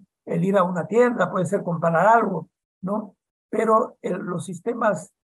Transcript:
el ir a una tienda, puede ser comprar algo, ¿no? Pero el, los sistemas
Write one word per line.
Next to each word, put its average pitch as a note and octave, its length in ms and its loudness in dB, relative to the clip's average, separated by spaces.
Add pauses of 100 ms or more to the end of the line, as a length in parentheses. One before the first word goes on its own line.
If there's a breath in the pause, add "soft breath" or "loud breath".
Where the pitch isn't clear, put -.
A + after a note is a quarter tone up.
(260)
el E3+ 180 -2
ir G3 140 2
a F#3 60 4
una F3 240 -2
tienda, G#3+ 440 2
puede F#3 140 0
ser G3 180 -2
comprar E3 320 -2
algo, F#3+ 540 2 (320)
¿no? G#3 340 -6 (340)
Pero A3 520 2
el, F#3 160 -4
los F3 260 -6
sistemas A3 680 -4 (120)